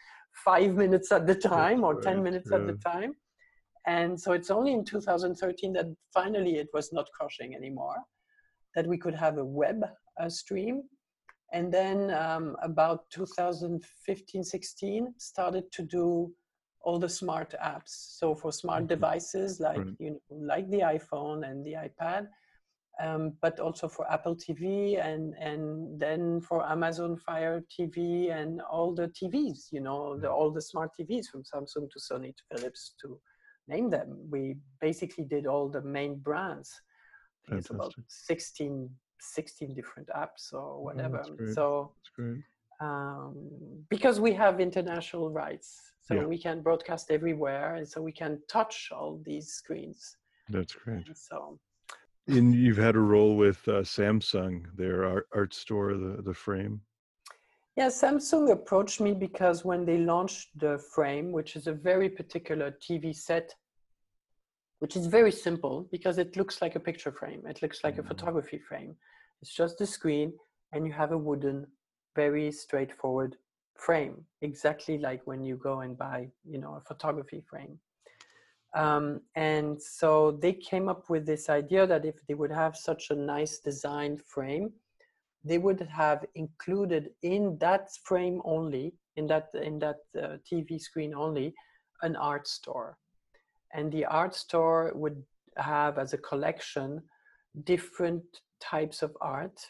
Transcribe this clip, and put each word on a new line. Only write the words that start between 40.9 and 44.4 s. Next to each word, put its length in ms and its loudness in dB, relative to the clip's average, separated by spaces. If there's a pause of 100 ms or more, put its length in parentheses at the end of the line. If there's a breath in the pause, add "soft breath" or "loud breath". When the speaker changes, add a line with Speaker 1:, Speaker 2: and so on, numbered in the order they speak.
Speaker 2:
that's 120 -10
great. 240 -6
Speaker 1:
So, 420 0
Speaker 2:
That's 220 -20
great. 240 -6 (380)
Speaker 1:
um, 540 -8 (560)
because 300 4
we 120 6
have 260 6 (100)